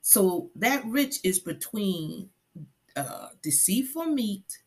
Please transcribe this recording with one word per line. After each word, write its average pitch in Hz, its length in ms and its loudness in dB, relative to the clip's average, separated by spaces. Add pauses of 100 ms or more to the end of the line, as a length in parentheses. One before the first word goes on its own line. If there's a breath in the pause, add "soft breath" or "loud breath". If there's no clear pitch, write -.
So 180 540 4
that 262 300 2
rich 262 380 0
is 185 160 2
between, 175 880 -4 (640)
uh, - 340 -8 (120)
deceitful 254 640 0
meat 226 600 -2